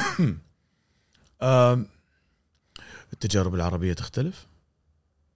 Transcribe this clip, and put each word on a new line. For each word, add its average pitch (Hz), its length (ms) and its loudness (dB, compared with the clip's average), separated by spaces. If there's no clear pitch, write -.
<coughs> 110 200 -2
آم، 123 440 4
التجارب 95 420 -2
العربية 87 380 0
تختلف - 540 -6